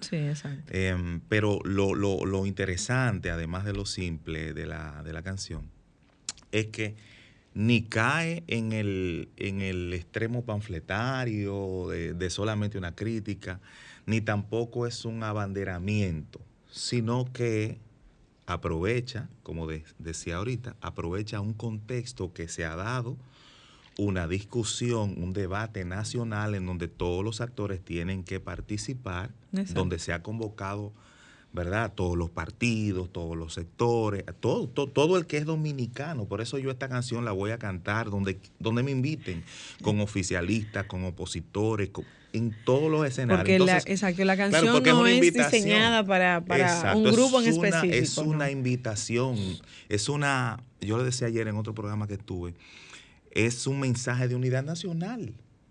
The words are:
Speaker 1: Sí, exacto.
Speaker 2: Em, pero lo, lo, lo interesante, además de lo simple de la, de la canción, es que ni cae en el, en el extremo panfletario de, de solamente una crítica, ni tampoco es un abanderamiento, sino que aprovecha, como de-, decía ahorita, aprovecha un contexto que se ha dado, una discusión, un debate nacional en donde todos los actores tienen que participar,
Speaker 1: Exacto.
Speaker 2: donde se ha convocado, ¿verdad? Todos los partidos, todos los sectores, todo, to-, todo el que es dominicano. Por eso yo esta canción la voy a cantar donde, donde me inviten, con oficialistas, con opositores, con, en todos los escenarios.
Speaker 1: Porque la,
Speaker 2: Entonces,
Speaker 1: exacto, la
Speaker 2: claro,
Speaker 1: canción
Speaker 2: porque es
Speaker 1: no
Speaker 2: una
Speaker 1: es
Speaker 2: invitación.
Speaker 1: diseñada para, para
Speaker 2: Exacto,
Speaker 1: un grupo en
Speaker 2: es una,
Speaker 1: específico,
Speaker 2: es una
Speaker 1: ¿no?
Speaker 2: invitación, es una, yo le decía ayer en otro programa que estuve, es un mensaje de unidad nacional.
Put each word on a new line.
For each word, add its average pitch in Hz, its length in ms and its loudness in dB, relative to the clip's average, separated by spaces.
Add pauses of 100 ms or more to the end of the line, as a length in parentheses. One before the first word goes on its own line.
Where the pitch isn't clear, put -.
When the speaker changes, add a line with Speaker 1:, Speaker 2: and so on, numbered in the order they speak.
Speaker 1:
Sí, - 160 -6
exacto. 147 560 -4
Speaker 2:
Em, 90 560 0
pero 107 360 2
lo, 98 300 2
lo, 98 320 2
lo 95 200 0
interesante, 98 840 0
además 85 340 -4
de 101 80 -2
lo 98 140 -4
simple 80 640 -4
de 78 140 -8
la, 78 360 -10
de 78 100 -10
la 80 100 -8
canción, 87 480 -8 (800)
es 107 140 2
que 107 280 -6 (600)
ni 113 280 4
cae 156 640 0
en 113 240 -2
el, 95 640 -2
en 98 260 -4
el 90 320 -2
extremo 113 500 -4
panfletario 101 1400 -2
de, 85 240 -4
de 87 180 -2
solamente 104 460 -2
una 87 180 -6
crítica, 104 640 -6 (440)
ni 110 160 2
tampoco 110 640 -2
es 117 200 -8
un 113 160 -6
abanderamiento, 98 1160 -2 (300)
sino 123 640 -2
que 110 460 -2 (680)
aprovecha, 101 800 -2 (140)
como 80 240 -6
de-, 80 180 -8 (140)
decía 82 380 -6
ahorita, 117 440 -6
aprovecha 92 600 -6
un 104 140 -2
contexto 110 800 -6
que 82 160 -8
se 85 160 -6
ha 80 120 -4
dado, 117 400 -4 (800)
una 92 300 0
discusión, 107 880 -2
un 87 160 -4
debate 98 540 -4
nacional 107 680 -4
en 92 120 -2
donde 90 200 -4
todos 90 380 -2
los 113 160 -4
actores 101 420 -6
tienen 87 420 -4
que 92 160 -6
participar, 95 920 -8 (220)
Speaker 1:
Exacto. 190 200 -2
Speaker 2:
donde 90 260 0
se 85 140 -6
ha 85 100 -4
convocado, 104 680 -6 (640)
¿verdad? 87 400 -2
Todos 90 240 0
los 85 100 0
partidos, 95 840 -2
todos 82 280 -6
los 80 160 -8
sectores, 104 680 2 (180)
todo, 151 280 0
to-, 143 200 -2
todo 156 280 4
el 175 100 0
que 147 120 -2
es 151 80 -2
dominicano. 143 800 -4
Por 101 160 -4
eso 131 160 -4
yo 131 120 -2
esta 131 200 -6
canción 120 340 -2
la 110 80 -2
voy 101 200 0
a 117 60 -4
cantar 104 520 -2
donde, 98 280 0 (200)
donde 113 240 2
me 139 80 0
inviten, 110 520 -2 (400)
con 104 200 2
oficialistas, 101 800 0
con 92 200 -6
opositores, 98 840 -2
con, - 160 -10 (300)
en 113 200 0 (120)
todos 143 240 6
los 156 160 4
escenarios. 135 380 4
Speaker 1:
Porque 190 140 8
la, 185 200 8
Speaker 2:
Entonces, - 120 -2
Speaker 1:
exacto, 190 360 2
la 190 80 6
Speaker 2:
claro, 202 160 2
Speaker 1:
canción 202 240 8
Speaker 2:
porque 254 160 8
es 247 40 10
Speaker 1:
no 240 60 10
Speaker 2:
una 240 120 8
Speaker 1:
es 240 40 8
Speaker 2:
invitación. 208 460 6
Speaker 1:
diseñada 220 420 6
para, 180 400 6
para 180 200 4
Speaker 2:
Exacto, 175 340 4
Speaker 1:
un 220 60 6 (100)
grupo 254 260 8
en 233 80 4
Speaker 2:
es 165 80 6
una, 170 100 2 (140)
Speaker 1:
específico, 170 160 4
Speaker 2:
es - 220 2
una 151 260 2
Speaker 1:
¿no? 139 60 0
Speaker 2:
invitación, 123 840 0 (520)
es 104 220 0
una, 135 520 0 (200)
yo 107 160 0
le 127 60 2
decía 127 240 0
ayer 113 200 0
en 107 80 -2
otro 110 180 -4
programa 104 320 -4
que 101 80 -6
estuve, 90 380 -6 (800)
es 120 360 0
un 139 140 0
mensaje 127 480 0
de 123 60 0
unidad 127 300 0
nacional. 170 680 -6 (360)